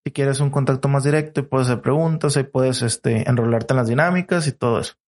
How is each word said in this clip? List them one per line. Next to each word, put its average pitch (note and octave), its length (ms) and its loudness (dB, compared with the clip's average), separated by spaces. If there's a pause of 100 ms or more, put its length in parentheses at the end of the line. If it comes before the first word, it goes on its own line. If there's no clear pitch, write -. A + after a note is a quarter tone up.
si C#3 80 -8
quieres C#3 260 0
un C#3+ 100 2
contacto C#3 380 0
más C#3 160 2
directo D3+ 380 0
y - 20 -2
puedes C3 240 0
hacer B2 140 0
preguntas, D#3 560 0
ahí C3+ 60 0
puedes, C3 380 0
este, A2+ 480 -2
enrolarte A#2 440 0
en C3 40 2
las A#2 120 0
dinámicas F3 580 0
y C3 60 -2
todo A#2 260 0
eso. - 140 -8 (140)